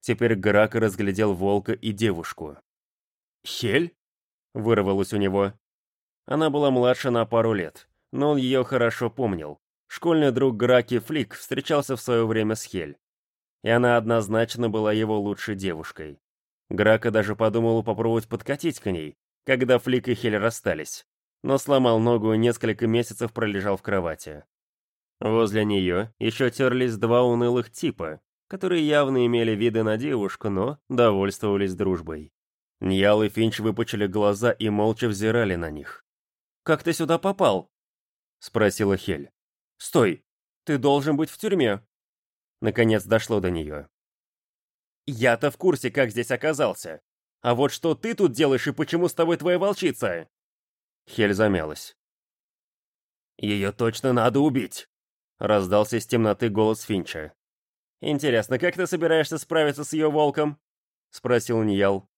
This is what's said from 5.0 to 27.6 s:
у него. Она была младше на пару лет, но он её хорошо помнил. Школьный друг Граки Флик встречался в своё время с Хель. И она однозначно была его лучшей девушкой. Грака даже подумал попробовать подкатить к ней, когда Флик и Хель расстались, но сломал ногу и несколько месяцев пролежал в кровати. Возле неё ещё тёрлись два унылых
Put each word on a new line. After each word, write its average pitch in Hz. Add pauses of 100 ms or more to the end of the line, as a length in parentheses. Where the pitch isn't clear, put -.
у -
него. 98 (720)
Она 156
была 143
младше 123
на 117
пару 113
лет, 85 (240)
но 143
он 147
её 131
хорошо 120
помнил. 87 (280)
Школьный 156
друг 127
Граки 120
Флик 131
встречался 139
в -
своё 117
время 110
с -
Хель. 76 (640)
И 110
она 120
однозначно 113
была 107
его 107
лучшей 101
девушкой. 80 (480)
Грака 110
даже 107
подумал 113
попробовать 113
подкатить 143
к 104
ней, 78 (300)
когда 127
Флик 127
и 120
Хель 110
расстались, 95 (360)
но 135
сломал 131
ногу 110
и 110
несколько 113
месяцев 113
пролежал 101
в -
кровати. 80 (760)
Возле 107
неё 98
ещё 113
тёрлись 127
два 117
унылых 120